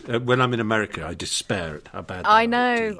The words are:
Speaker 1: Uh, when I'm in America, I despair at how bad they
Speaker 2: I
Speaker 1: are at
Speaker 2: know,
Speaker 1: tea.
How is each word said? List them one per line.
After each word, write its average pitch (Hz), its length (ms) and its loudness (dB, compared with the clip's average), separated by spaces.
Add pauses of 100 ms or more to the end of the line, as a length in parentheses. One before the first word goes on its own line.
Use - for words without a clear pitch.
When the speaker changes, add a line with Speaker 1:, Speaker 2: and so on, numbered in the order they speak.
Speaker 1:
Uh, 120 100 0
when 127 220 4
I'm 123 140 4
in 113 60 0
America, 107 460 0
I 87 60 -6
despair 82 640 -4
at - 120 -18
how 95 120 -12
bad 92 240 -10
they 196 40 2
Speaker 2:
I 220 120 6
Speaker 1:
are - 40 4
at 233 40 0
Speaker 2:
know, 240 440 0
Speaker 1:
tea. 180 80 -12